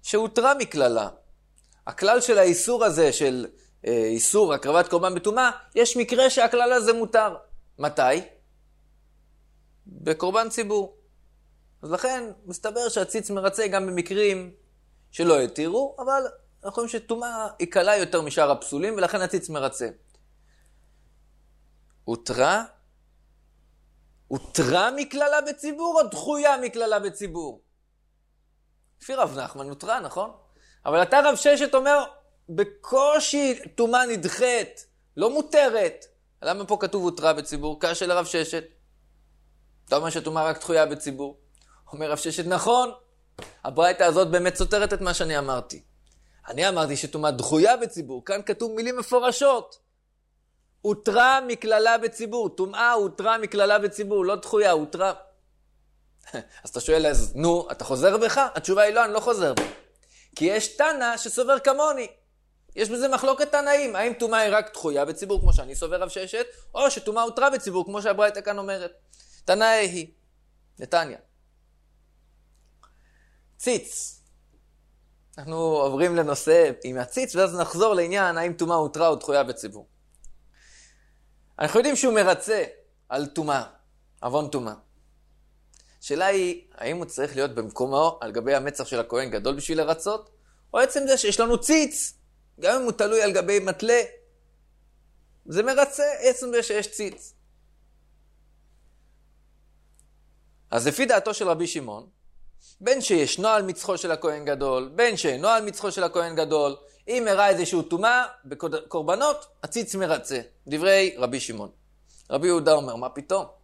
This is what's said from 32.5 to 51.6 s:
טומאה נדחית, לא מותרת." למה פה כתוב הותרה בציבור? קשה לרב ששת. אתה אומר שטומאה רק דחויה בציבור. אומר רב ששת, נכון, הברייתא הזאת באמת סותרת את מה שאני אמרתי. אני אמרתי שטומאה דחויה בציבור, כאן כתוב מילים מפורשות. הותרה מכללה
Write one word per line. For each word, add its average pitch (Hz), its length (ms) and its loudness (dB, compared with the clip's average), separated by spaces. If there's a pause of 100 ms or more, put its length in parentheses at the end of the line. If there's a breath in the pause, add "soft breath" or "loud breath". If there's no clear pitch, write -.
טומאה 240 300 2
נדחית, 233 840 -2 (300)
לא 208 120 0
מותרת." 269 760 2 (360)
למה 196 240 -4
פה 202 140 -2
כתוב 196 240 -2
הותרה 170 300 0
בציבור? 147 460 -6
קשה 170 260 -2
לרב 175 200 0
ששת. 165 380 -4 (1200)
אתה - 80 0
אומר 156 140 -2
שטומאה 156 340 -4
רק 160 160 -2
דחויה 160 260 2
בציבור. 143 520 -10 (560 soft breath)
אומר 151 180 -6
רב 151 60 -2
ששת, 160 300 -6
נכון, 226 440 2 (720 loud breath)
הברייתא 175 400 2
הזאת 170 280 4
באמת 180 240 2
סותרת 196 380 0
את 190 80 -4
מה 180 120 -2
שאני 160 240 -2
אמרתי. 131 460 -6 (640)
אני 156 220 0
אמרתי 156 280 -2
שטומאה 151 340 -2
דחויה 160 460 2
בציבור, 143 480 -10
כאן 196 200 -6
כתוב 226 260 -6
מילים 226 260 -6
מפורשות. 247 840 0 (1040)
הותרה 226 640 4
מכללה 226 500 2